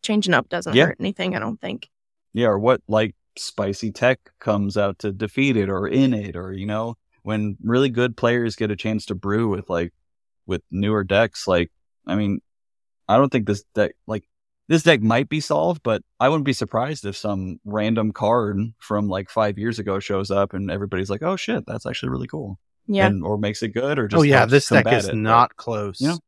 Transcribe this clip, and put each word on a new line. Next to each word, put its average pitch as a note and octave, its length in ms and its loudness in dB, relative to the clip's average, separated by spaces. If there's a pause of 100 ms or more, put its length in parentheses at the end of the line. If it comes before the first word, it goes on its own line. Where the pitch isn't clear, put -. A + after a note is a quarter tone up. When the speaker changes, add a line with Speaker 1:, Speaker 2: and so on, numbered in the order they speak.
Speaker 1:
Changing G3 320 0
up - 140 0
doesn't E3+ 260 -4
Speaker 2:
Yeah. D3 120 6
Speaker 1:
hurt - 140 -4
anything, F#3 360 -4
I - 20 -2
don't A3+ 220 -6
think. - 280 -10 (440)
Speaker 2:
Yeah, A#2 160 2
or G2+ 100 2
what, A#2+ 300 2
like, G#2+ 260 0 (220)
spicy G2+ 560 -6
tech B2 260 2 (220)
comes G2+ 360 0
out G2+ 240 0
to G#2 120 -4
defeat A2+ 440 0
it G2 120 0
or G2 200 -2
in B2+ 260 4
it, G2+ 220 -6
or, F#2+ 160 -10
you G2 140 -8
know, A2 300 -6 (260)
when G#2+ 400 -4
really B2+ 280 2
good A#2+ 260 0
players A#2 400 0
get G#2+ 140 -2
a G2+ 60 -2
chance A2 300 -4
to G#2+ 80 -6
brew G#2 340 0
with, F#2+ 200 -4
like, F2 240 -4 (540)
with F2+ 240 -4
newer G2+ 340 0
decks, G2+ 440 0
like, F2 220 2 (360)
I F2 80 -4
mean, G2+ 260 -2 (680)
I G#2 100 4
don't C#3 120 4
think A2+ 160 0
this G2+ 180 -2 (100)
deck, G#2 180 2 (140)
like, G#2+ 180 -6 (440)
this D#3+ 160 4
deck D3 180 6
might A#2 260 2
be D3+ 120 -2
solved, D#3 420 -2
but A2+ 200 0 (180)
I B2+ 80 4
wouldn't D3+ 180 2
be C3+ 60 2
surprised A#2+ 520 -4
if G2+ 120 -6
some F#2+ 480 -4
random G#2+ 480 0
card G#2 460 0 (200)
from, G#2 300 -2
like, F#2+ 200 -4
five G#2 300 0
years A2 200 -4
ago G2+ 200 -2
shows G2 320 -4
up G2 240 0
and F#2+ 160 -4
everybody's G2 400 -4
like, G#2+ 120 -4
"Oh F3+ 140 -2
shit, - 300 -6
that's A#2 200 -8
actually B2+ 240 -6
really B2+ 180 -6
cool." A2 300 -10 (280)
Speaker 1:
Yeah. G3 220 2
Speaker 2:
And, G2 160 0
or G#2 120 -2
makes G#2 260 -4
it A#2 60 -4
good, C3+ 300 -2
or A#2+ 60 0
Speaker 3:
Oh, G2+ 40 -4
Speaker 2:
just D3+ 180 4
Speaker 3:
yeah, C3+ 120 8
Speaker 2:
helps A#2 140 4
Speaker 3:
this C#3 160 6
deck A#2+ 160 6
Speaker 2:
combat A2+ 160 4
Speaker 3:
is G2 80 -4
Speaker 2:
it, - 40 -4
but, A2+ 60 -2
Speaker 3:
not A2+ 380 4
close. G#2 440 -6
Speaker 2:
you C3+ 80 2
know? E3+ 200 -2